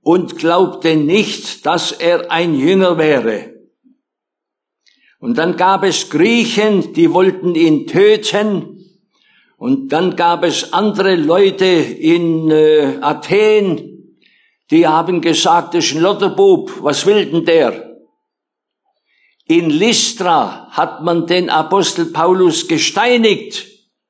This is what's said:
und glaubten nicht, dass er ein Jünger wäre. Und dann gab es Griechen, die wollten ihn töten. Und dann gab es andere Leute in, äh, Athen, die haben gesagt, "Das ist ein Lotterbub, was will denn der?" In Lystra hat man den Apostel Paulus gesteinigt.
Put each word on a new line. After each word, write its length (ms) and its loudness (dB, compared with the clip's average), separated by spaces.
und 360 0
glaubten 680 0
nicht, 600 -4
dass 260 -2
er 400 -2
ein 240 -2
Jünger 420 2
wäre. 560 -2
Und 180 -6
dann 200 -2
gab 260 2
es 260 -2
Griechen, 840 0
die 180 2
wollten 420 0
ihn 320 2
töten. 920 0
Und 320 -4
dann 260 0
gab 280 0
es 300 -4
andere 420 0
Leute 500 2
in, 840 0
äh, 520 2
Athen, 1160 -2
die 160 4
haben 340 0
gesagt, 540 0
"Das 100 0
ist 100 -4
ein 60 -2
Lotterbub, 800 0
was 240 -2
will 200 2
denn 200 -2
der?" 460 0
In 180 2
Lystra 1000 -2
hat 320 -4
man 240 -2
den 220 -2
Apostel 560 -2
Paulus 640 0
gesteinigt. 1000 0